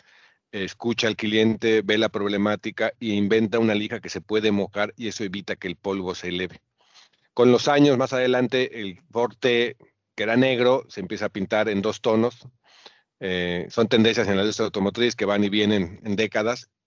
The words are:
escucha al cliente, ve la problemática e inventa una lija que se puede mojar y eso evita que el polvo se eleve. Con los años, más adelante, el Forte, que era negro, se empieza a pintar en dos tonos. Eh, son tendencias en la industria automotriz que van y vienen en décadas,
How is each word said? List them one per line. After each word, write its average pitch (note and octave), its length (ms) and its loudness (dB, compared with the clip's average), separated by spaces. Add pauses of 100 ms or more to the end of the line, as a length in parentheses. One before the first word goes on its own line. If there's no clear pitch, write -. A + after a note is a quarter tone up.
(520)
escucha A2 560 -4
al A2 80 -2
cliente, A2 680 2
ve G#2+ 140 0
la A2 120 2
problemática G#2 920 -2
e A#2 80 -8
inventa G#2 520 2
una A2 160 2
lija G#2+ 240 -4
que - 100 -14
se F#2 120 -10
puede G#2+ 300 0
mojar G2+ 440 -2
y A#2 120 -8
eso G2+ 160 -8
evita G2 320 -8
que - 120 -10
el F2 80 -6
polvo F#2+ 400 -6
se F2+ 140 -10
eleve. F2+ 320 -8 (720)
Con B2 180 6
los A#2 160 4
años, C#3+ 300 6
más C3 160 -2
adelante, B2+ 680 0
el F#2+ 180 -10 (120)
Forte, A#2+ 680 0 (380)
que G#2+ 80 -6
era A2+ 140 0
negro, B2+ 520 2
se G#2 120 -12
empieza F2+ 240 -6
a G2 40 -4
pintar G#2+ 400 -2
en G2 120 0
dos G2+ 200 -2
tonos. A2+ 460 0 (720)
Eh, F2+ 500 -4
son A#2 180 0
tendencias A2+ 400 2
en G2 100 2
la F#2+ 40 2
industria G#2+ 240 -2
automotriz G#2+ 500 -2
que G#2 100 -4
van G2+ 180 2
y G2+ 60 0
vienen G#2 540 0
en G#2 120 -6
décadas, A2 540 -2 (180)